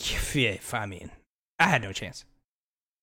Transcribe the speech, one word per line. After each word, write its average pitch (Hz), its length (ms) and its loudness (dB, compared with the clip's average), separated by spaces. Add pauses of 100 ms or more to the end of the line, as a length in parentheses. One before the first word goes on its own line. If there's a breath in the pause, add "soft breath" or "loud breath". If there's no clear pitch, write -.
(340)
yeah, 113 240 2 (160)
I 110 140 -2
mean, 92 240 -12 (480)
I 165 80 10
had 139 160 4
no 98 100 -6
chance. - 320 -8 (760)